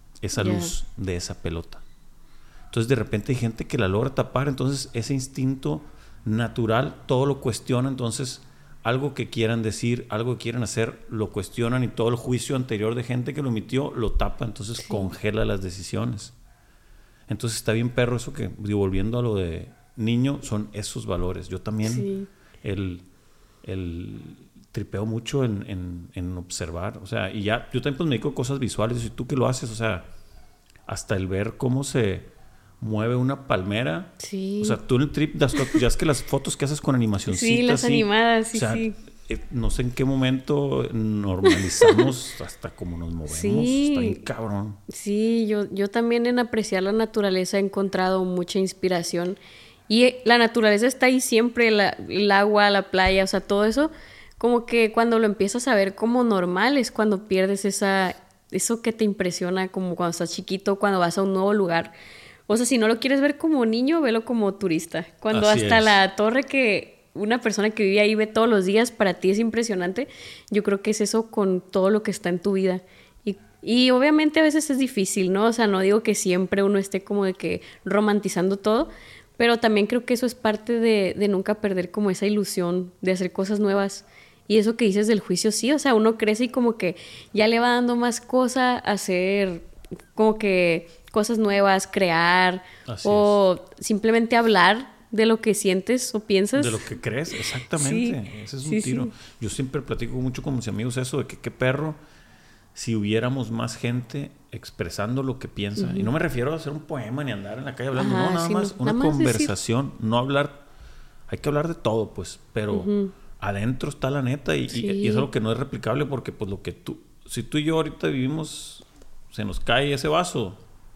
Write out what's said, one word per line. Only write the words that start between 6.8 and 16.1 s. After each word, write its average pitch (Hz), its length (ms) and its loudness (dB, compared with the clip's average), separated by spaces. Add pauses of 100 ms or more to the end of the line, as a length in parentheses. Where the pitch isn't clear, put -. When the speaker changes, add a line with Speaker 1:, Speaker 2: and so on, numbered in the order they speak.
Speaker 1:
todo 135 180 2
lo 139 160 -2
cuestiona, 123 480 -2
entonces 127 520 -6 (420)
algo 131 300 0
que 123 160 -6
quieran 113 340 -2
decir, 120 460 -4
algo 117 280 -4
que 107 60 -16
quieran 117 200 -6
hacer, 113 360 -4 (100)
lo 107 220 -4
cuestionan 120 540 -2
y - 20 -4
todo 113 220 -2
el 120 60 0
juicio 123 420 -4
anterior 117 380 -2
de 123 80 -4
gente 123 300 -4
que 147 80 -6
lo 139 60 -4
emitió 123 480 -4
lo 107 180 -2
tapa, - 300 -2
entonces 110 340 -8
Speaker 2:
Sí. - 120 -12
Speaker 1:
congela 104 560 -2
las 104 160 -2
decisiones. 101 720 -8 (960)